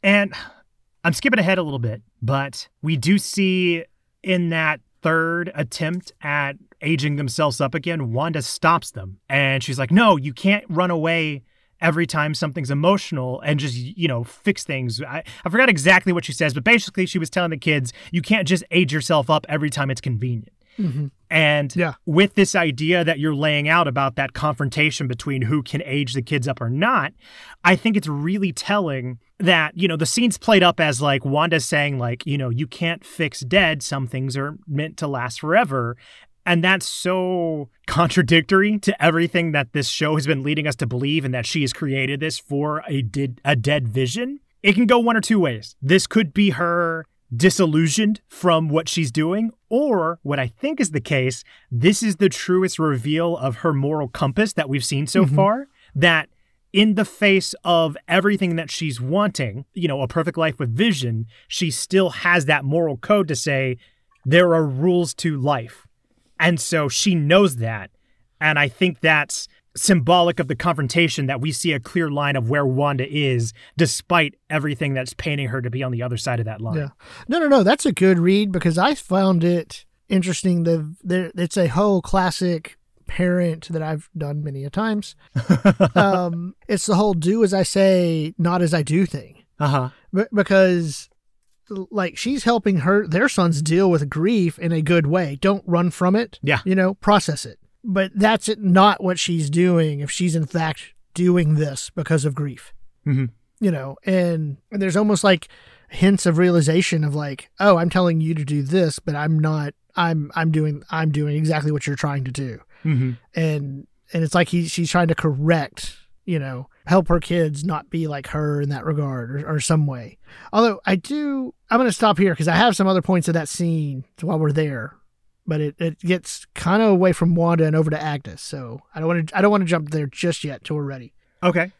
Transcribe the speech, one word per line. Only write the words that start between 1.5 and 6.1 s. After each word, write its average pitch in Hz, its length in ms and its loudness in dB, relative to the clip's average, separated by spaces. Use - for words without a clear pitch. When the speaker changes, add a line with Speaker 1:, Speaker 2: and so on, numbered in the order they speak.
Speaker 1:
a 180 60 -2
little 139 160 -6
bit, 107 240 -6
but 135 460 -4
we 156 140 -2
do 160 200 2
see 185 680 0
in 180 280 0
that 160 300 -2
third 165 540 0
attempt 165 560 -6